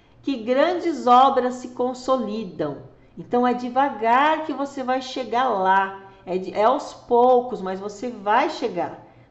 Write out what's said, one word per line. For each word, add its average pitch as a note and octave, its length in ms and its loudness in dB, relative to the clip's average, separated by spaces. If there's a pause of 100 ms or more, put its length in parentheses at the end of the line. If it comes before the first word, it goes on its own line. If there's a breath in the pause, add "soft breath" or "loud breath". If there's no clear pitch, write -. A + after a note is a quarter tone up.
(220 soft breath)
que C4+ 160 -4
grandes C#4 720 0
obras B3+ 480 6
se - 140 -12
consolidam. G#3 1120 -4 (340 soft breath)
Então, A#3+ 280 -2
é B3 80 2
devagar B3+ 920 0
que D4+ 80 -6
você C4+ 300 -8
vai B3+ 180 -2
chegar B3 480 -2
lá. F#3+ 500 2 (240 loud breath)
É F3+ 140 -4
de, F#3+ 160 -8
é G3+ 100 2
aos C4 300 2
poucos, B3 680 2
mas F#3 180 -8
você G#3 300 -10
vai A3 420 0
chegar F3+ 520 -6 (280 loud breath)